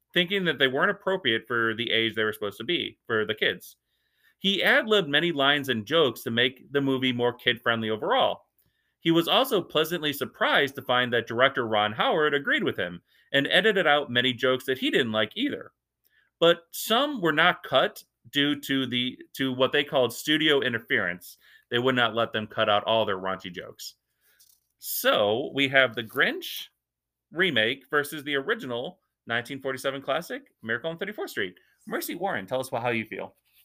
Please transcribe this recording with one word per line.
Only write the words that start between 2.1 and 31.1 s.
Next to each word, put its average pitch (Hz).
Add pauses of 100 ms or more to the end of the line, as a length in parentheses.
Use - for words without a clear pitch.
they 110
were 107
supposed 104
to 117
be, 113
for 107
the 110
kids. 107 (640)
He 196
ad-libbed 214
many 156
lines 139
and 113
jokes 135
to 120
make 123
the 143
movie 131
more 120
kid-friendly 117
overall. 131 (560)
He 165
was 165
also 220
pleasantly 156
surprised 147
to 123
find 123
that 113
director 123
Ron 107
Howard 160
agreed 226
with 127
him 87 (280)
and 139
edited 190
out 147
many 123
jokes 127
that 131
he 311
didn't 139
like 110
either. 240 (640)
But 170
some 254
were 165
not 165
cut 156 (280)
due 143
to 135
the, 123 (180)
to 135
what 123
they 147
called 127
studio 151
interference. 113 (320)
They 120
would 127
not 120
let 113
them 107
cut 110
out 104
all 110
their 98
raunchy 92
jokes. - (840)
So 131
we 139
have 131
the 120
Grinch 180 (680)
remake 139
versus 147
the 143
original 139 (260)
nineteen 120
forty-seven 135
classic, 175 (200)
Miracle 120
on 170
Thirty-fourth 214